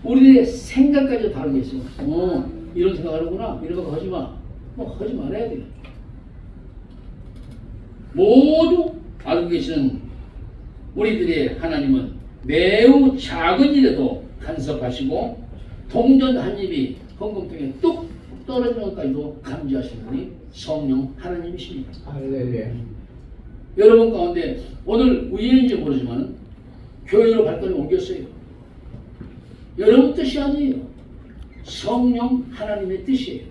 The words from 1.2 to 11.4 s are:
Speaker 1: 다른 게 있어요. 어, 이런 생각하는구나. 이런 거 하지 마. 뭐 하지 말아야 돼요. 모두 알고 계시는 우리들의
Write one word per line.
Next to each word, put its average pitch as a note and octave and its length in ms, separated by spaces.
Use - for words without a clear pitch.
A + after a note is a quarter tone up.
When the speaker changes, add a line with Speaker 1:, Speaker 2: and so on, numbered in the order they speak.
Speaker 1:
다른 - 220
게 C3 80
있어요. B2+ 200
어, D#3+ 500
이런 F3 200
생각하는구나. E3+ 680
이런 E3+ 200
거 D3+ 100
하지 D#3+ 140
마. E3+ 280
뭐 - 240
하지 G#3+ 140
말아야 A3 360
돼요. - 140
모두 D#4 800
알고 - 260
계시는 C3+ 520
우리들의 F#3 640